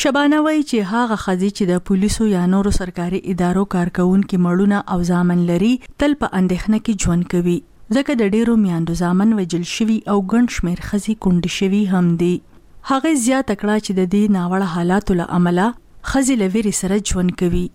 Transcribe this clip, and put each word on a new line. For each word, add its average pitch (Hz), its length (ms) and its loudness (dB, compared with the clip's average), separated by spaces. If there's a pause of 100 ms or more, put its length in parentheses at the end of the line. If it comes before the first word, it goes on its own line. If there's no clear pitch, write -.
شبانه 285 440 2
وایي 311 180 0
چې 208 300 -2
هغه 233 260 -2
ښځې 190 380 0
چې 185 120 0
د 180 200 0
پولیسو 208 420 2
یا 180 100 2 (140)
نورو 196 240 2
سرکاري 180 420 -6 (120)
ادارو 180 300 0 (120)
کارکوونکي 180 720 0
مړونه 202 340 2 (140)
او 175 160 -2
زامن 175 400 2
لري 196 200 2 (300)
تل 285 220 2
په 196 160 -4
اندېښنه 185 440 0
کې 208 220 -2
ژوند 175 300 0
کوي، 175 200 0 (380)
ځکه 277 240 0
د 214 160 2
ډېرو 226 260 2
میندو 170 380 0
زامن 185 400 2
وژل 175 320 -2
شوي 220 260 0 (160)
او - 80 2
ګڼ 220 240 2 (100)
شمېر 175 300 -2
ښځې 208 300 -4 (100)
کونډې 175 320 2
شوي 196 340 0
هم 175 320 2
دي. 175 80 2 (600)
هغې 277 340 0
زیاته 262 360 0
کړه 208 240 0
چې - 140 -4
د 185 140 2
دې 208 240 4
ناوړه 185 380 -2
حالاتو 180 460 0
له 165 60 -4 (120)
امله 175 280 2 (440)
ښځې 269 300 2
له 190 140 2
ویرې 214 260 0
سره 190 160 0 (160)
ژوند 180 300 0
کوي 170 200 2 (120)